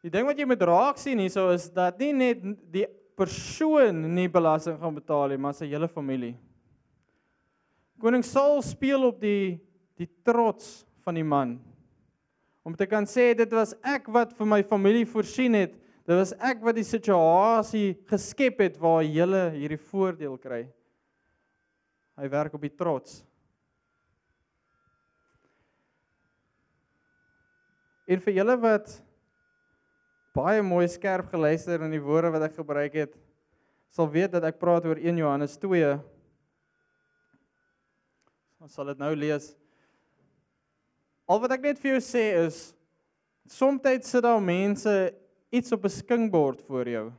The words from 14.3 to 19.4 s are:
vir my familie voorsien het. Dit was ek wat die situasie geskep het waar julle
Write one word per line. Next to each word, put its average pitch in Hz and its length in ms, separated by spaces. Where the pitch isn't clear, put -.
vir 214 80
my 208 180
familie 208 420
voorsien 233 480
het. 196 200
Dit 170 100
was 185 180
ek 240 280
wat 226 140
die 220 80
situasie 202 1120
geskep 254 520
het 170 180
waar 165 260
julle 175 480